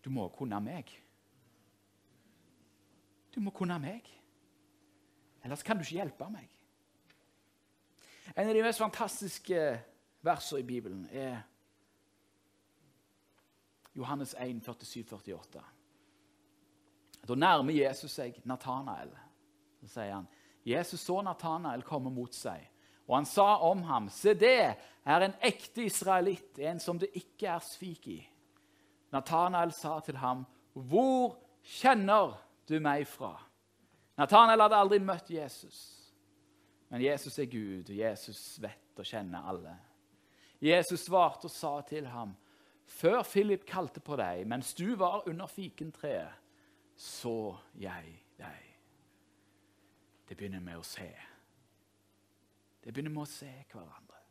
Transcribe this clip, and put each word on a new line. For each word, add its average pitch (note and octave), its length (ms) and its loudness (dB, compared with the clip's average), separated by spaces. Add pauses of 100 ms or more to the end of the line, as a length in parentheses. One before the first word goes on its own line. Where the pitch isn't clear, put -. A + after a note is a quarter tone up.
Du C3+ 100 -10
må G#2 160 -4
kunne G#2+ 320 -6
meg. C#3+ 280 -10 (2500)
Du B3+ 60 -4
må G3 100 -2
kunne F3 300 -4
meg. F#3+ 260 -10 (1400)
Ellers C#3 200 -8
kan A3 140 -2
du E3 60 -4
ikke E3 160 -6
hjelpe D3+ 320 -8
meg. G3 180 -16 (1900)
En G3+ 120 0
av A3 60 0
de A3 120 6
mest A3 160 0
fantastiske G3 800 -2 (640)
versene D3+ 380 0
i A#2+ 40 -10
Bibelen G#2 360 -8 (100)
er B2+ 300 -8 (2500)
Johannes C#3 460 -6
en, B2 200 -8
førtisju, A#2 440 -14
førtiåtte. - 560 -16 (1600)
Da B2 120 -2
nærmer D#3 360 4
Jesus C3+ 440 0
seg B2 280 -10
Nathanael. B2+ 680 -8 (680)
Så G#2+ 120 -20
sier G#2 240 -6
han, F#2 100 -12 (380)
Jesus E3 400 -2
så F#3 200 -2
Nathanael D#3+ 600 -4
komme C3 280 -6
mot B2 200 -8
seg, E2+ 280 -10 (440)
og C3 140 2
han C#3+ 100 -2
sa G3+ 360 6
om F3+ 200 2
ham, A#2 240 -2
«Se, G#3 240 4
det G3+ 400 6 (320)
er E3+ 200 6
en G3 80 -2 (120)
ekte - 400 -2
israelitt, F#3 720 0
en D#3+ 240 -4
som F3 200 -4
det - 160 -4
ikke - 360 -6
er E3 120 -6
svik - 440 -14
i.» E2 100 -10 (960)
Nathanael E3+ 640 2
sa D#3 240 -4
til C#3 160 -8
ham, B2+ 240 -2 (320)
«Hvor A#3+ 640 2 (240)
kjenner G#3 720 4 (340)
du D#3 140 0
meg D3 260 2
fra?» G2+ 280 -10 (840)
Nathanael A3 480 10
hadde G#3+ 140 8
aldri G3+ 200 6
møtt F#3+ 300 -2
Jesus. D#3 480 -10 (1120)
Men A#2+ 140 -2
Jesus C#3 360 0
er B2+ 100 -2
Gud, G2 400 -6
og G2+ 80 -6
Jesus G#2+ 440 -4 (200)
vet - 400 -14
og F#2+ 40 -12
kjenner F2+ 440 -8
alle. E2+ 260 -10 (840)
Jesus E3+ 440 2
svarte E3+ 440 2
og - 40 -14
sa D3 220 -6 (100)
til D3 240 -8
ham, A#2 240 -10 (520)
«Før A3 400 2
Philip G3+ 440 0
kalte F3 320 -6
på D3 160 -8
deg, F2+ 320 -4
mens B2+ 280 -6
du G#3 200 -4
var F#3+ 320 0
under E3+ 200 -8
fikentreet, D3+ 920 -8 (560)
så A2 560 -8 (240)
jeg F2 400 -14 (220)
deg.» - 320 -18 (1500)
Det - 120 -18
begynner F#2+ 260 -8
med E2+ 160 -10
å E2+ 60 -14
se. - 200 -12 (1800)
Det A2+ 120 -16
begynner D3+ 200 -6
med D3 120 -6
å D3 40 -16
se C#3 220 -16 (180)
hverandre. - 600 -20